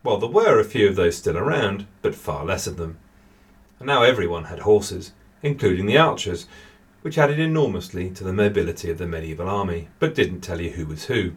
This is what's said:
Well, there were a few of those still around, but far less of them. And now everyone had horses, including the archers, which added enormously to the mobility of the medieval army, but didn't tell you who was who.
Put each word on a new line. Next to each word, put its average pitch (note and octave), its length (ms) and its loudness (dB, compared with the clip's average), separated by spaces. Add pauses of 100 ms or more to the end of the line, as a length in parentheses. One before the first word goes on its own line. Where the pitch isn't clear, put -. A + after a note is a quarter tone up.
Well, G#2+ 160 0
there A#2+ 120 -2
were C#3 280 4
a E2+ 60 4
few G#2 240 4
of F#2+ 80 2
those E2+ 200 2
still E2+ 200 -2
around, G#2 500 -2 (140)
but G2+ 140 -2
far D2+ 300 -8
less G2 220 -4
of D#2+ 100 -8
them. E2 220 -8 (800)
And B2+ 80 -10
now C3+ 160 4
everyone E2+ 420 2
had D#2+ 160 -12
horses, G2+ 520 2 (300)
including G#2 440 0
the B2 120 6
archers, A2 480 2 (560)
which D#3 160 -4
added D3 200 4
enormously C3 720 -2
to F#2+ 140 -12
the F#2 80 -4
mobility F#2+ 580 0
of D#2+ 80 -6
the F2 80 -6
medieval E2 420 -8
army, F#2 400 -4 (100)
but D#3+ 160 -2
didn't F2+ 260 0
tell E2+ 200 -8
you E2+ 100 -4
who D#2+ 160 -8
was D#2 200 -10
who. G2 300 -2